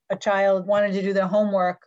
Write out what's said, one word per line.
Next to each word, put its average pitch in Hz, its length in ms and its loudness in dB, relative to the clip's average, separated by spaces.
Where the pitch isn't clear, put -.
a 196 40 -4
child 196 520 0
wanted 202 260 0
to 196 80 -2
do 196 100 -2
their 190 140 0
homework 196 600 0